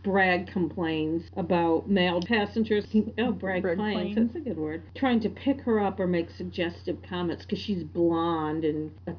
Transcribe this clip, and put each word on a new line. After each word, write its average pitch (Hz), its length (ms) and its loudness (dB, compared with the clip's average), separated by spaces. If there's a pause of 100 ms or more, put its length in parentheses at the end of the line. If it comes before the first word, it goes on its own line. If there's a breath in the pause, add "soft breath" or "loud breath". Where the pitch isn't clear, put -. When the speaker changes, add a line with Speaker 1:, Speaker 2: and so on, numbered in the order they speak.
Speaker 1:
brag 185 460 4
complains 160 880 0
about 170 540 2
male 180 320 4
passengers. 208 640 0 (340)
Oh, 240 140 2
brag 185 280 -2
Speaker 2:
Brag 185 160 0
Speaker 1:
claims. 208 380 -2
Speaker 2:
claims. - 0 - (180)
Speaker 1:
That's - 100 -12
a 254 60 -6
good 160 80 -4
word. 156 240 -4 (140)
Trying 247 240 2
to 208 100 0
pick 277 320 -2
her 220 180 2
up 196 200 0
or 185 80 2
make 170 240 0
suggestive 175 640 -6 (100)
comments 175 380 -4
'cause 190 140 -4
she's 185 240 -4
blonde 165 840 0
and 151 260 0 (280)